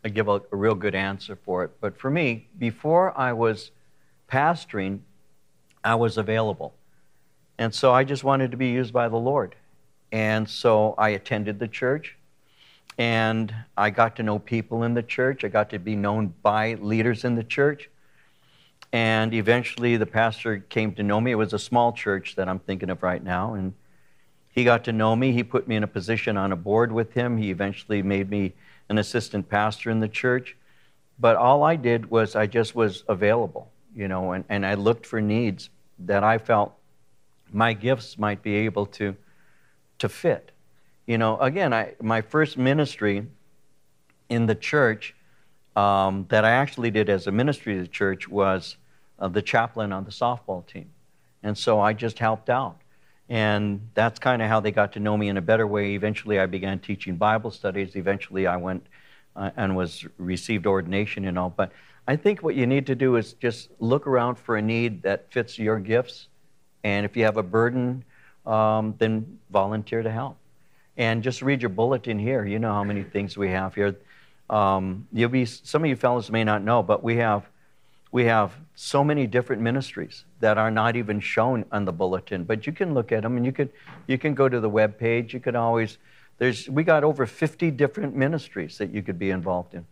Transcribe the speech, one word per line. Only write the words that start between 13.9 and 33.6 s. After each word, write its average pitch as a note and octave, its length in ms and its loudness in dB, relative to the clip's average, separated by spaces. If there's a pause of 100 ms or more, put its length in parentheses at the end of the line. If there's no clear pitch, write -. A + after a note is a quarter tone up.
got A2+ 260 2
to A#2+ 60 -6
know G#2+ 160 0
people A#2 440 -4
in A#2+ 120 0
the A#2+ 80 0
church. B2+ 420 -2
I G#2+ 40 -2
got G#2+ 220 0
to G#2+ 80 -8
be G#2 180 -4
known G2+ 460 -2
by A2 320 0
leaders A2 500 -2
in B2 100 0
the A2+ 100 -4
church. C#3+ 440 -2 (1040)
And A2+ 400 2
eventually A#2+ 640 2
the G#2+ 100 0
pastor A2 520 -2 (100)
came G#2+ 260 -2
to G#2+ 80 -6
know G#2 180 2
me. B2 100 0
It A#2 60 0
was G#2+ 160 0
a G#2+ 60 -4
small A#2+ 340 2
church G2 440 -4
that F#2 120 -2
I'm F#2 100 -4
thinking F#2 320 -6
of F2+ 120 -6
right F2+ 200 -2
now. F#2+ 320 -4
And F#2+ 180 -6 (800)
he B2+ 140 0
got A#2+ 200 6
to A#2 80 -2
know A2 240 4
me. B2+ 160 4
He A#2+ 100 2
put A#2 240 -2
me A2+ 100 -2
in G#2 60 0
a G#2 60 -2
position A2 480 -2
on G2 160 0
a F#2 40 -2
board G#2+ 360 2
with A2+ 220 -2
him. A#2+ 240 0
He G#2 120 -2
eventually G2 520 -2
made G2 260 0
me G2+ 240 -2 (380)
an G#2+ 80 2
assistant G#2+ 500 -4
pastor G#2+ 420 -2
in A2+ 100 0
the A2 80 -2
church. B2+ 480 -2 (640)
But A#2 180 4
all C3 260 6
I E3 140 4
did A#2+ 340 0
was A2+ 260 2
I G#2+ 100 2
just A2 280 0
was G#2+ 340 0
available, A2 600 0 (260)